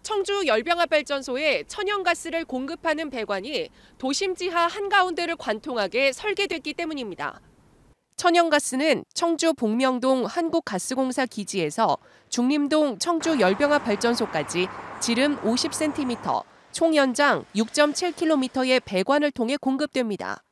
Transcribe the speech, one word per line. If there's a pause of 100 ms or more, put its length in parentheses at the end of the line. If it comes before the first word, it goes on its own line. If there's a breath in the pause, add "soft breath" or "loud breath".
청주
열병합
발전소에
천연가스를
공급하는
배관이 (300 soft breath)
도심
지하
한가운데를
관통하게
설계됐기
때문입니다. (760)
천연가스는
청주
복명동
한국가스공사
기지에서 (320 soft breath)
중림동
청주
열병합
발전소까지 (320)
지름
오십
센티미터, (300)
총
연장 (100)
육점칠
킬로미터의
배관을
통해
공급됩니다.